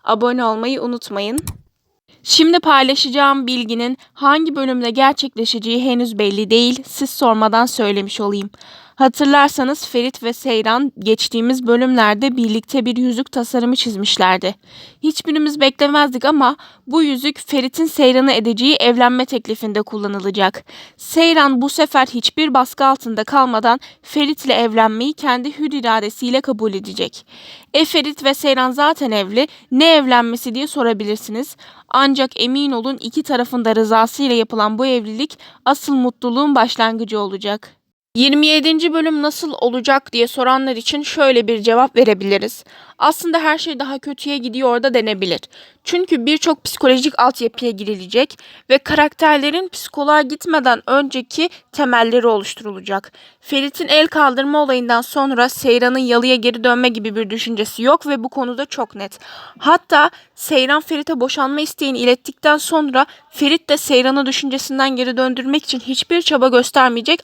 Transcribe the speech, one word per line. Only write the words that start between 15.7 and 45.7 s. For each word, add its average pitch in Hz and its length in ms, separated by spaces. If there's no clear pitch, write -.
ama 285 320
bu 302 160
yüzük 285 460
Ferit'in 277 380
Seyran'ı 262 460
edeceği 233 420
evlenme 247 520
teklifinde 214 560
kullanılacak. 202 840
Seyran 311 680
bu 277 60
sefer 285 380
hiçbir 285 480
baskı 269 320
altında 226 380
kalmadan 247 560
Ferit'le 294 480
evlenmeyi 226 600
kendi 277 460
hür 294 140
iradesiyle 240 680
kabul 220 340
edecek. 196 520
"E, 311 100
Ferit 302 400
ve 277 100
Seyran 262 360
zaten 294 400
evli, 214 380
ne 320 240
evlenmesi?" 240 600
diye 269 120
sorabilirsiniz. 220 920
Ancak 269 420
emin 269 320
olun 254 280
iki 233 220
tarafın 247 420
da 220 120
rızasıyla 226 600
yapılan 220 420
bu 254 80
evlilik 240 520
asıl 277 300
mutluluğun 247 600
başlangıcı 226 640
olacak. 202 580
Yirmi 277 300
yedinci 311 460
bölüm 311 300
nasıl 302 380
olacak 254 520
diye 233 140
soranlar 262 500
için 285 260
şöyle 262 460
bir 226 140
cevap 233 340
verebiliriz. 202 680
Aslında 320 400
her 311 200
şey 311 200
daha 269 200
kötüye 285 400
gidiyor 240 440
da 254 120
denebilir. 202 460